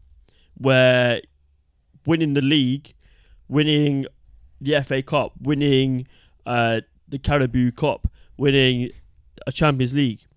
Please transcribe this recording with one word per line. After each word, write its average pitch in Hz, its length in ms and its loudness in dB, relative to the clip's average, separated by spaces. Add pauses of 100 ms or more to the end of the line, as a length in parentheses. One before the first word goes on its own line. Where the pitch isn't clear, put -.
(560)
where 127 640 2 (840)
winning 160 280 0
the 139 80 0
league, 139 520 0 (540)
winning 147 580 0 (560)
the 139 140 -2
F 139 160 -4
A 135 100 -2
Cup, 135 400 -4
winning, 135 640 0 (380)
uh, 117 360 0 (260)
the 139 120 -10
Carabao 127 560 0
Cup, - 360 -4 (260)
winning 131 540 0 (540)
a 123 60 -6
Champions 131 420 0
League, 135 280 -2 (160)